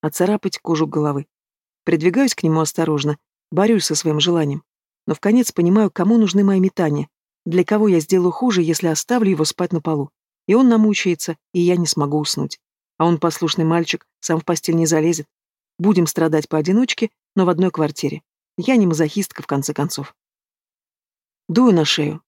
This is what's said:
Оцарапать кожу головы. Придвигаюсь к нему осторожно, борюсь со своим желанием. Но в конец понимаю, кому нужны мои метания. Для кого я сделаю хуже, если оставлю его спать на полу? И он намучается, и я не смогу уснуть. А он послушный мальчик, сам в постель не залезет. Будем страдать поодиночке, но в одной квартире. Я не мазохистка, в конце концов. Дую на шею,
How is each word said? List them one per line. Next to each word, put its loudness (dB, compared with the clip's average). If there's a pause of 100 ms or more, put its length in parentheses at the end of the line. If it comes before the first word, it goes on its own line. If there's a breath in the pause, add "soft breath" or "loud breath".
Оцарапать -2
кожу -2
головы. -4 (560)
Придвигаюсь 0
к -10
нему 2
осторожно, -2 (340)
борюсь 2
со -2
своим -2
желанием. -2 (420)
Но -4
в -20
конец 2
понимаю, 2
кому 2
нужны 2
мои 2
метания. -2 (380)
Для 0
кого 0
я 2
сделаю 2
хуже, 0
если -2
оставлю 0
его 0
спать -4
на -2
полу? -4 (400)
И 4
он 6
намучается, 2 (160)
и 0
я 2
не 0
смогу -2
уснуть. -6 (380)
А 2
он 2
послушный -2
мальчик, -2 (140)
сам -2
в -16
постель -2
не 2
залезет. 0 (520)
Будем 2
страдать 0
поодиночке, -2 (280)
но 2
в 2
одной 0
квартире. -4 (360)
Я 0
не 4
мазохистка, -2
в -14
конце -4
концов. -6 (1300)
Дую 4
на 4
шею, -4